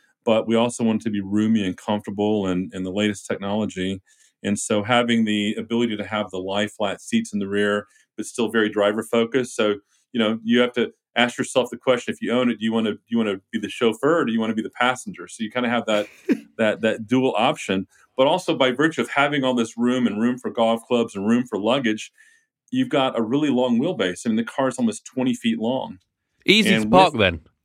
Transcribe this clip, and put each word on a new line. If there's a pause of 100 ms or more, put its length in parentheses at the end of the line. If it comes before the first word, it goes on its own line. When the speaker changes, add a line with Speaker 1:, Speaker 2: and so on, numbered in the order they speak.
(240)
Speaker 1:
but
we
also
want
it
to
be
roomy
and
comfortable
and,
and
the
latest
technology. (400)
And
so
having
the
ability
to
have
the
lie
flat
seats
in
the
rear, (300)
but
still
very
driver
focused.
So, (360)
you
know,
you
have
to (240)
ask
yourself
the
question,
if
you
own
it,
do
you
wanna,
do
you
wanna (160)
be
the
chauffeur
or
do
you
wanna
be
the
passenger?
So
you
kinda
have
that, (240)
Speaker 2:
<laughs>
Speaker 1:
that,
that
dual
option. (300)
But
also
by
virtue
of
having
all
this
room
and
room
for
golf
clubs
and
room
for
luggage, (600)
you've
got
a
really
long
wheelbase.
I
mean,
the
car's
almost
twenty
feet
long. (480)
Speaker 3:
Easy
Speaker 1:
And
Speaker 3:
to
park
Speaker 1:
with
Speaker 3:
then. (240)